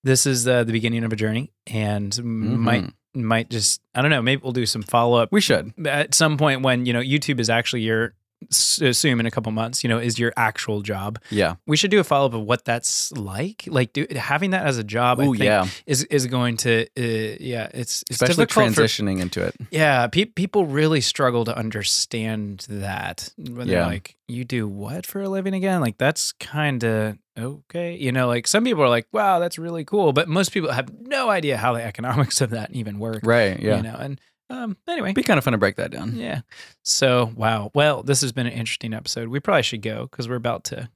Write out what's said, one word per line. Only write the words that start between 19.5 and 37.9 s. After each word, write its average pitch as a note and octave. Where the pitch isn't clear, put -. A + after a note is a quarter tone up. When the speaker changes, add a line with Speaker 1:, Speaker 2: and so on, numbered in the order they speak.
Speaker 1:
Yeah, C#3
pe-, F#3
people G3
really D3+
struggle A#2+
to A2+
understand A2
that G2
when A#2+
they're F#2
Speaker 2:
Yeah. E2+
Speaker 1:
like, E2+
"You B2
do A#2
what G#2
for G3
a G3
living F#3+
again?" F#3
Like, A#2
that's -
kinda A2+
okay. D3+
You C3
know, B2+
like, A#2+
some A3
people A3
are B2+
like, A#2+
"Wow, G3
that's F3
really E3
cool." F3+
But D#3
most F3
people D#3
have B2+
no C4
idea D3+
how A#2
the A#2
economics A#2+
of A#2
that A2+
even G#2
work. A2
Speaker 2:
Right, A2
yeah. G#2+
Speaker 1:
You A2+
know, A2+
and, C3+
um, B3
anyway. E4+
Speaker 2:
It'd G3+
be C4
kinda D#3+
fun B2+
to A2
break G2+
that F2
down. G2+
Speaker 1:
Yeah. -
So, B2
wow. A2
Well, C#3+